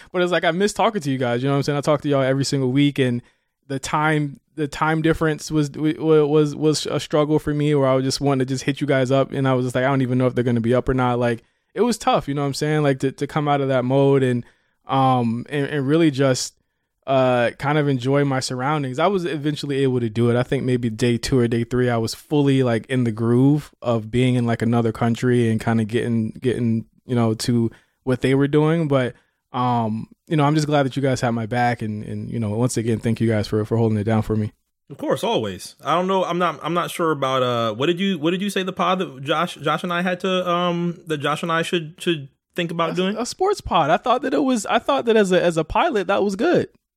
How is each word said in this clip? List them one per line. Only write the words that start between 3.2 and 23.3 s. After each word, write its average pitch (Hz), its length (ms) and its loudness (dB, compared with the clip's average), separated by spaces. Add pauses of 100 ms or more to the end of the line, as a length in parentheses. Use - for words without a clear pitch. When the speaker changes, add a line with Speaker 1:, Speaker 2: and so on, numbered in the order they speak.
Speaker 1:
the 135 120 -6
time, 151 640 -2 (140)
the 151 140 -4
time 160 340 0
difference 156 480 0
was, 151 180 0
w-, 151 260 -2
w-, 156 320 4
was, 147 300 2
was 147 300 0
a - 120 -2
struggle 151 400 0
for 151 140 -4
me, 147 220 0
where 135 140 2
I 131 60 4
was 131 100 0
just 135 180 -2
wanting 135 240 2
to 131 80 -4
just 127 100 -6
hit - 160 -2
you 147 60 -4
guys 131 240 2
up, 135 220 2
and 135 140 0
I 131 60 2
was 127 140 0
just 123 80 -4
like, 127 100 0
"I 131 40 2
don't 135 140 2
even 127 140 0
know 127 100 2
if 123 80 0
they're 123 100 0
gonna 120 160 2
be 117 140 2
up 123 140 0
or 135 60 2
not." 123 240 0
Like, 120 240 0 (320)
it 170 60 0
was 226 180 0
tough, 226 300 0
you 139 60 -4
know 147 80 -2
what 143 40 0
I'm 139 80 -4
saying? 151 300 0
Like, 139 160 2
to, 135 100 0
to - 160 -6
come 151 220 -2
out 143 120 2
of 135 60 -2
that 135 180 0
mode 139 380 4
and, 123 220 0 (420)
um, 123 640 2
and, 143 180 -2
and 143 180 -4
really 156 280 4
just, 131 420 0 (500)
uh, 127 540 2
kind 147 200 0
of 143 100 0
enjoy 135 360 0
my 135 140 -2
surroundings. 131 600 -4
I 170 80 2
was 196 160 0
eventually 143 580 -4
able 131 160 2
to 120 100 0
do 113 220 2
it. 117 60 2
I 123 80 0
think 135 180 -4
maybe 123 260 0
day 117 300 0
two - 180 -2
or 120 120 2
day 117 160 -2
three, 123 260 0
I 120 60 0
was 113 180 -4
fully, 139 480 2
like, 117 240 0
in 127 160 0
the 117 80 0
groove 120 720 2